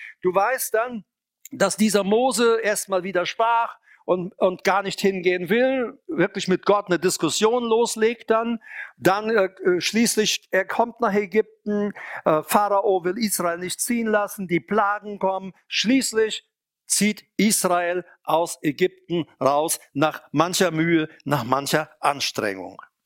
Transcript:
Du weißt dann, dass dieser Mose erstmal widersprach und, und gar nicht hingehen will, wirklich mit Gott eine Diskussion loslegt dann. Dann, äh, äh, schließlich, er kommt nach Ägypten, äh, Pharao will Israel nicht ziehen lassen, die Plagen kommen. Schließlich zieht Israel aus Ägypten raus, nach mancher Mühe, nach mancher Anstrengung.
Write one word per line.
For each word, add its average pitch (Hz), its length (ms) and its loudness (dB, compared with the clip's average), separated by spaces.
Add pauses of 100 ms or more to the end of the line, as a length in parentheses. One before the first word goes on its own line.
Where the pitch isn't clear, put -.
(220)
Du 180 140 0
weißt 220 400 0
dann, 226 300 -4 (460)
dass 185 240 0
dieser 208 280 2
Mose 226 560 2
erstmal 196 420 -2
widersprach 208 800 -2 (260)
und, 185 320 -2
und 185 260 0
gar 196 200 2
nicht 196 180 -8
hingehen 180 480 0
will, 240 560 0
wirklich 180 420 -2
mit 185 200 0
Gott 202 180 4
eine 175 140 0
Diskussion 220 640 0
loslegt 226 640 0
dann. 226 300 0 (380)
Dann, 202 340 0
äh, 208 140 4
äh, 180 360 -2
schließlich, - 680 0
er 185 160 0
kommt 226 320 -2
nach 214 160 0
Ägypten, 208 800 -2 (320)
äh, 156 180 2
Pharao 196 600 2
will 185 140 -4
Israel 180 400 -2
nicht 180 240 -8
ziehen 233 260 -2
lassen, 208 400 -2
die 170 120 0
Plagen 208 580 -2
kommen. 190 360 -4 (140)
Schließlich 220 800 0 (380)
zieht - 380 0 (140)
Israel 180 680 0 (180)
aus 165 380 -2
Ägypten 170 640 -2 (140)
raus, 143 400 0 (140)
nach 151 280 0 (100)
mancher 170 400 2
Mühe, 160 360 0 (160)
nach 139 220 -2
mancher 139 440 0 (120)
Anstrengung. 101 800 -4 (240)